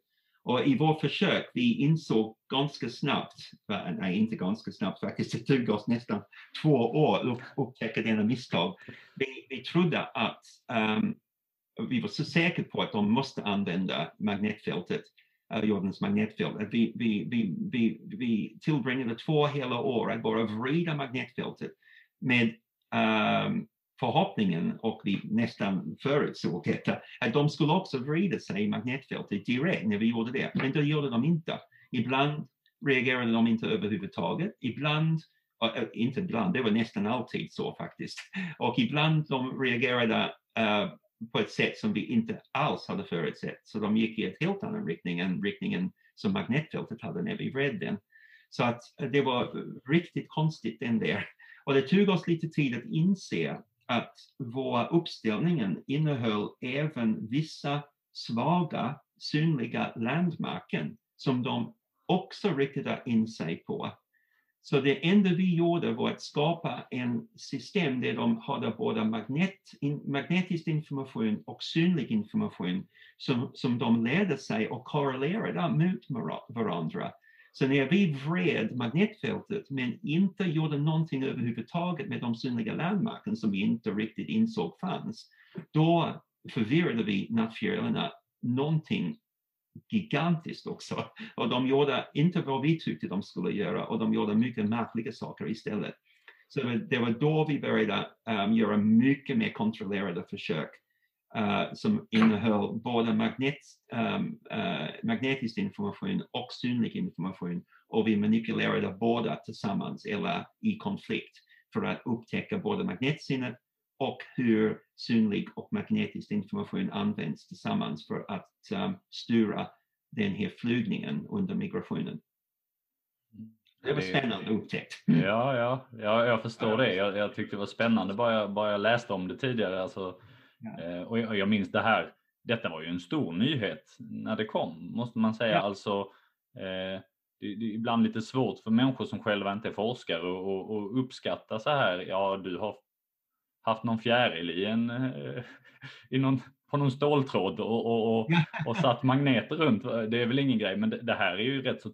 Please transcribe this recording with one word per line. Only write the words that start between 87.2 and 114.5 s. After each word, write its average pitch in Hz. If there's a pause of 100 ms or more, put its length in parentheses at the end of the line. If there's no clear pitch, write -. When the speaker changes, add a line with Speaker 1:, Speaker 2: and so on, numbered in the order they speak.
Speaker 1:
nattfjärilarna 110 (300)
någonting 156 (720)
gigantiskt 151
också. - (300)
Och 120
de 127
gjorde 135
inte 160
vad 135
vi 160
tyckte -
de 98
skulle 90
göra 92
och 113
de 110
gjorde 110
mycket 113
märkliga 110
saker -
istället. - (520)
Så -
det 127
var, 120
det 120
var 117
då 151
vi 147
började, 107 (220)
ehm, 104
göra 104
mycket 120
mer 107
kontrollerade 98
försök, 82 (640)
eh, 101
som 107
innehöll 107
både 117
magnet-, 113
ehm, 101 (120)
eh, 90 (160)
magnetisk 117
information 98
och 123
synlig 120
information. 90 (260)
Och 107
vi 110
manipulerade 107
båda 113
tillsammans -
eller 92 (160)
i 107
konflikt - (360)
för 104
att -
upptäcka 110
både 95
magnetsinnet 127 (440)
och 120 (180)
hur 110 (160)